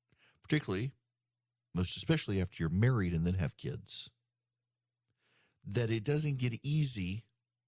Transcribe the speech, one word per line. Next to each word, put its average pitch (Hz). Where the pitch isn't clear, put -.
particularly, 131
most 90
especially 107
after 87
you're 80
married 101
and 82
then 90
have 82
kids, -
that 113
it 113
doesn't 147
get 123
easy, 123